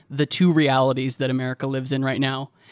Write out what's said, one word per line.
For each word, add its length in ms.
the 160
two 260
realities 640
that 140
America 360
lives 260
in 120
right 160
now. 300